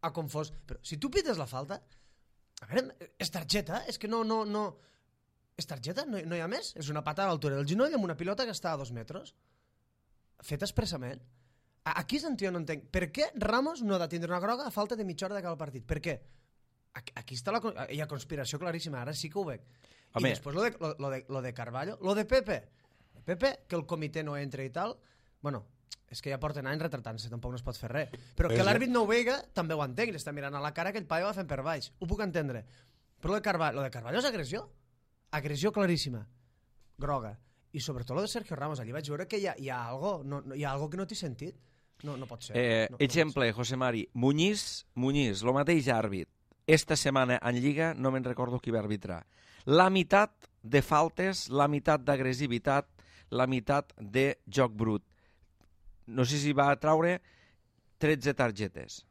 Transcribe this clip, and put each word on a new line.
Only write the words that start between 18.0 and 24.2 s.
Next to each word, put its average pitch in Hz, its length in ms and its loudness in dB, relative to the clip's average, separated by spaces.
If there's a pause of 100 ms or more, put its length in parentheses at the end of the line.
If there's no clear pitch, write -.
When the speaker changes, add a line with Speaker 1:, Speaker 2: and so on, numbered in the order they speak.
Speaker 1:
ha 151 100 -6
conspiració 143 480 -8
claríssima, 160 440 -6
ara 143 120 -8
sí - 160 -8
que 196 80 -6
ho 196 120 -2
veig. 117 160 -12 (480)
Speaker 2:
Home. 123 160 2
Speaker 1:
I - 80 0
després 143 180 -10
lo 190 80 0
de, 240 160 0
lo, 156 180 -4
lo 139 140 -4
de, 131 160 -8
lo 135 160 -6
de 123 100 -6
Carvalho, 127 480 -8
lo 190 140 2
de 214 80 0
Pepe. 220 380 2 (680)
Pepe, 185 220 2 (180)
que 175 80 -4
el 160 80 -2
comitè 156 400 -4